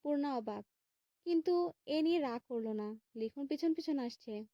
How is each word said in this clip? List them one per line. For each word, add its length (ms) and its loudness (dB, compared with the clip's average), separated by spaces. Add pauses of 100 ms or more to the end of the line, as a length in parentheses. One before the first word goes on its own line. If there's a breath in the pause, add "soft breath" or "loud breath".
পূর্ণা 320 0
অবাক, 260 -6 (600)
কিন্তু 280 4 (320)
এ 160 2
নিয়ে 180 4
রাগ 300 0
করলো 240 -2
না। 260 -4 (160)
লিখন 320 -4
পিছন 260 2
পিছন 260 0
আসছে। 340 -6 (200)